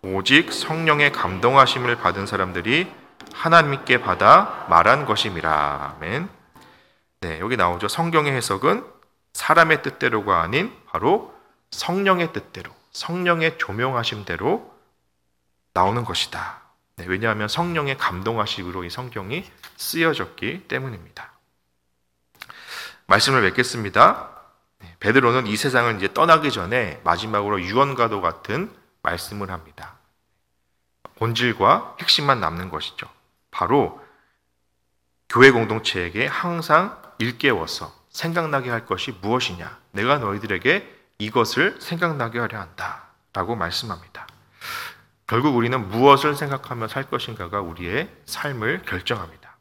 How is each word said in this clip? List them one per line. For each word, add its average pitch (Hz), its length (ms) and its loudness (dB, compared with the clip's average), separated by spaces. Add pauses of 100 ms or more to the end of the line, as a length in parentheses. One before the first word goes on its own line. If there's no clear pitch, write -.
오직 98 500 4
성령의 156 600 2
감동하심을 120 840 4
받은 98 280 -2
사람들이 101 680 -2 (420)
하나님께 143 680 4
받아 113 680 6
말한 107 360 6
것임이라." 78 920 -2
아멘. 113 320 -6 (920)
네, 82 180 -8
여기 110 160 -4
나오죠. 87 320 0
성경의 160 460 0
해석은 131 500 0 (500)
사람의 160 500 4
뜻대로가 107 580 0
아닌 135 340 -2 (120)
바로 165 480 0 (360)
성령의 180 600 0
뜻대로, - 380 -12 (200)
성령의 170 680 0
조명하심대로 113 1160 -4 (1000)
나오는 101 300 2
것이다. - 580 -6 (360)
네, 87 100 -12
왜냐하면 107 400 -2
성령의 156 500 -4
감동하심으로 95 840 -6
이 87 60 -12
성경이 120 600 -10 (280)
쓰여졌기 160 920 -4
때문입니다. 127 640 -10 (1700)
말씀을 123 360 4
맺겠습니다. 113 880 4 (500)
네, 85 200 -20
베드로는 123 480 4
이 104 80 -2
세상을 120 420 0
이제 98 160 -4
떠나기 160 380 4
전에 104 520 -4
마지막으로 104 580 -2
유언과도 113 600 0
같은 107 520 -4 (300)
말씀을 95 480 -6
합니다. 80 420 -16 (1200)
본질과 117 840 2
핵심만 143 380 2
남는 87 300 -4
것이죠. - 380 -10 (440)
바로 104 520 0 (1300)
교회 131 220 8
공동체에게 104 760 -2
항상 170 720 0 (180)
일깨워서 117 760 -2 (160)
생각나게 156 600 -4
할 117 160 -6
것이 - 260 -6 (100)
무엇이냐. 98 580 -4 (120)
내가 120 260 0
너희들에게 104 800 -4 (200)
이것을 120 640 0
생각나게 147 580 -4
하려 113 200 -6
한다.라고 - 960 -8
말씀합니다. 85 720 -8 (1000)
결국 147 280 2
우리는 117 340 0
무엇을 139 460 6
생각하며 131 520 -6
살 135 220 -8
것인가가 101 520 -6
우리의 90 480 -6 (160)
삶을 139 580 -6
결정합니다. 92 760 -8